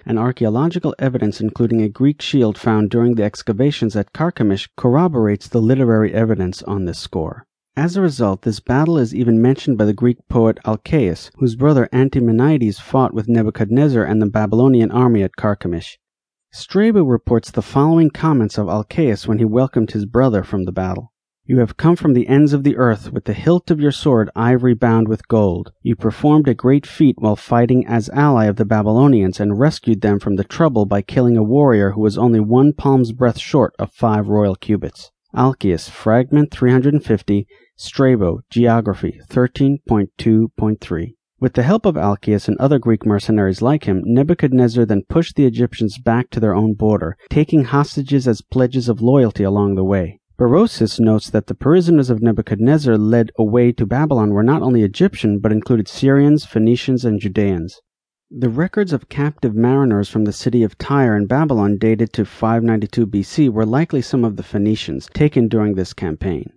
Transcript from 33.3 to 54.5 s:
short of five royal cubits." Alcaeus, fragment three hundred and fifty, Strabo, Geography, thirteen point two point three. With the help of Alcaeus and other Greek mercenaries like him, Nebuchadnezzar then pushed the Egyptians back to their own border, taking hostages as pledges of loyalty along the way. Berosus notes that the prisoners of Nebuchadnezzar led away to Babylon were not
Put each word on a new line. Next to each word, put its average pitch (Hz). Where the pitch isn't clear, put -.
short -
of -
five 107
royal 104
cubits." -
Alcaeus, 117
fragment 131
three 123
hundred 135
and 147
fifty, 101
Strabo, 117
Geography, 113
thirteen 135
point 104
two 110
point 107
three. 87
With 127
the 127
help 190
of 170
Alcaeus 101
and 107
other 139
Greek 113
mercenaries 101
like 143
him, 95
Nebuchadnezzar 127
then 101
pushed -
the 143
Egyptians 117
back 120
to -
their 107
own 107
border, 104
taking 147
hostages 139
as 110
pledges 127
of 117
loyalty 117
along 101
the 95
way. 95
Berosus 127
notes 110
that 107
the 98
prisoners 165
of 110
Nebuchadnezzar 117
led 110
away 120
to 117
Babylon 117
were 104
not 139